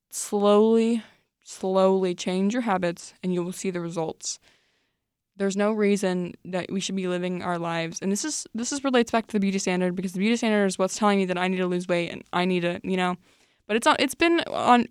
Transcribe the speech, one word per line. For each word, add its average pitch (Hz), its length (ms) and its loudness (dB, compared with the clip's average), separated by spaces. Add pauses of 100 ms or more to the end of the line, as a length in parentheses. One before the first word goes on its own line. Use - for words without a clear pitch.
slowly, 220 960 2 (420)
slowly 190 680 2
change 190 400 -2
your 254 80 -2
habits 185 500 -4 (100)
and 185 120 -2
you 175 100 -2
will 180 80 -6
see 190 180 -6
the 175 100 -6
results. 170 580 -8 (1000)
There's 196 200 -2
no 208 140 2
reason 202 640 0 (120)
that 180 260 -6
we 190 80 -2
should 190 160 -6
be 185 100 -2
living 180 360 -4
our 175 160 -4
lives. 165 420 -4
And 190 100 -2
this 208 140 -2
is, - 300 -6
this 233 180 -6
is 277 100 -4
relates 254 280 2
back 226 160 0
to - 80 -6
the 208 60 2
beauty 196 180 2
standard, 180 360 0
because 185 200 -6
the 185 60 -4
beauty 220 160 2
standard 214 280 2
is 190 140 0
what's 190 180 0
telling 202 220 2
me 190 80 2
that 180 100 -2
I 180 120 0
need 185 100 0
to 185 80 0
lose 180 200 -2
weight 170 240 -2
and - 220 -14
I 180 120 0
need 185 160 2
to, 175 220 -4
you 185 140 -2
know, 180 200 0 (500)
but 208 100 0
it's, 240 100 -2 (120)
it's 277 160 0
been 339 340 2
on 233 420 4